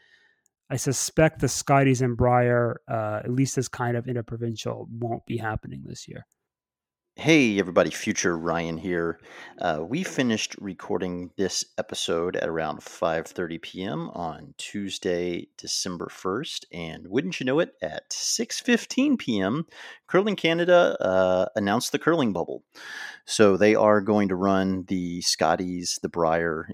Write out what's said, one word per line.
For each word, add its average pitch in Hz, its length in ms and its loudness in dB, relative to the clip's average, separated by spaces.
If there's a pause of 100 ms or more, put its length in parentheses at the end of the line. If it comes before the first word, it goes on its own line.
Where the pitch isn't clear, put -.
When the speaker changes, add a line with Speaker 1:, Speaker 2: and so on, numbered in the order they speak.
(720)
Speaker 1:
I 135 60 -2
suspect - 640 2
the 139 100 0
Scotties 135 540 4
and 120 140 0
Brier, 120 640 4 (100)
uh, 107 320 -2
at - 80 -6
least 131 280 0
as 123 100 -2
kind 120 280 -2
of 120 120 -4
interprovincial, 117 800 -6
won't 117 340 -6
be 120 120 -4
happening 110 500 -8
this - 220 -14
year. - 180 -16 (880)
Speaker 2:
Hey, 131 440 6
everybody, 87 320 4
Future 90 480 -2
Ryan 82 400 -2
here. 85 420 -4 (400)
Uh, 78 260 0
we 139 160 -6
finished 123 560 -2
recording 90 800 -6
this 95 260 -2 (140)
episode 90 600 -4
at - 120 -2
around 80 340 -4
five 82 440 -4
thirty 85 320 -8
P - 260 -12
M 151 300 -6
on 80 420 -10
Tuesday, 90 920 -4 (100)
December 87 500 -6
first. - 640 -8
And 82 340 -12
wouldn't 135 320 -4
you 139 60 -6
know 131 140 0
it, - 240 -2
at - 280 -8
six - 500 -6
fifteen 247 580 2
P 104 240 -2
M, 123 240 0 (400)
Curling 196 300 2
Canada, 175 640 4
uh, 92 520 4
announced 107 380 0
the 147 60 -2
curling 151 340 2
bubble. 73 320 -6 (600)
So 101 320 8
they 104 200 6
are 107 240 6
going 104 300 2
to 95 40 0
run 95 540 2
the 87 320 -4
Scotties, 90 800 0
the 95 60 -4
Brier, 82 640 0